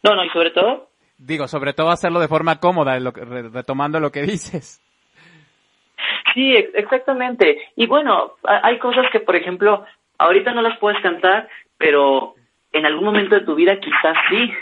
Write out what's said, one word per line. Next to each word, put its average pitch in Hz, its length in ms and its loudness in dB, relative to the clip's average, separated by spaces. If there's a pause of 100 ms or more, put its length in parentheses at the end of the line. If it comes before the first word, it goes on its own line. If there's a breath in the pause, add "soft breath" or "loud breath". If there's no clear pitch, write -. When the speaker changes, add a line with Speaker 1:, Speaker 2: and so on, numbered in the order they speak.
Speaker 1:
No, 202 120 4
no, 185 100 -2
y 165 40 -8
sobre 165 220 0
todo 233 380 0 (340)
Speaker 2:
Digo, 143 240 -6
sobre 139 260 -4
todo 160 180 0
hacerlo 175 280 0
de 160 80 0
forma 160 320 0
cómoda, 151 400 0
lo 127 140 -6
que, - 100 -14
re-, 120 260 -12
retomando 135 500 -4
lo 147 120 -2
que 143 120 -6
dices. - 580 -8 (1500 loud breath)
Speaker 1:
Sí, 262 220 2
ex-, - 200 2
exactamente. 247 840 0 (160 loud breath)
Y 226 120 0
bueno, 254 460 0 (100)
ha-, - 240 2
hay 240 120 0
cosas 247 320 0
que, 220 80 0
por 185 160 0
ejemplo, 185 500 0 (320 loud breath)
ahorita 190 360 4
no 233 80 -2
las 226 180 0
puedes 208 220 0
cantar, 185 460 0 (300 loud breath)
pero 143 580 2 (360)
en 156 140 -2
algún 156 200 0
momento 208 300 2
de 190 100 0
tu 156 100 -2
vida 190 240 4
quizás 160 380 0 (120)
sí. 226 220 0 (100)